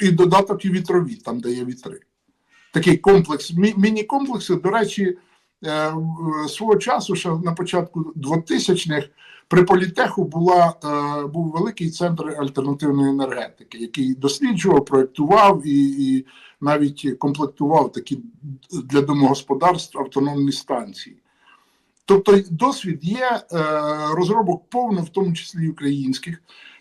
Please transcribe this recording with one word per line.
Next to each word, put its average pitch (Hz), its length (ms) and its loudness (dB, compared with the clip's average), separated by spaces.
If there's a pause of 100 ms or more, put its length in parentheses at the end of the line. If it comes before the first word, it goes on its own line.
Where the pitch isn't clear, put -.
і 190 100 4
додаток 190 540 4
і 190 60 0
вітрові, 175 440 0
там, 117 260 -8
де 120 120 -4
є 123 120 -6
вітри. - 360 -12 (720)
Такий 165 240 4
комплекс, 170 560 4
мі-, 196 260 2
міні-комплекси. 220 760 0
До 180 160 -2
речі, 202 480 -2 (460)
е, 156 300 -2
в-, 160 540 -6
свого 214 280 0
часу, 196 400 -2
ще 175 140 -4
на 165 220 -2
початку 170 640 -4
двотисячних, 165 960 -2 (380)
при 180 140 6
політеху 190 640 0
була, 170 500 4 (100)
е, 147 420 -4
був 156 240 -4
великий 175 400 -4
центр 165 480 -4
альтернативної 139 720 0
енергетики, 131 680 -6
який 131 360 -4
досліджував, 170 680 0
проєктував 151 840 4
і, 139 480 2
і 131 120 -2 (340)
навіть 143 580 -2
комплектував 143 720 0
такі 127 300 -10 (640)
для 139 180 2
домогосподарств 143 960 0
автономні 139 540 -2
станції. - 680 -8 (840)
Тобто 196 360 6 (100)
досвід 165 540 -2
є, 240 380 -2 (100)
е, 170 100 -2 (520)
розробок 175 540 0
повно, 233 340 -2
в 165 60 -8
тому 190 240 -2
числі 165 320 -6
і 160 40 -2
українських. 143 720 -4 (380)